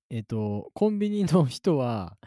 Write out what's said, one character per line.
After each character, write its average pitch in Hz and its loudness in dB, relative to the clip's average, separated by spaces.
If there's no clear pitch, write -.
え 117 -6
っ 104 -6
と、 104 -4
コ 214 2
ン 208 -2
ビ 208 0
ニ 208 0
の 165 4
人 151 0
は、 113 -4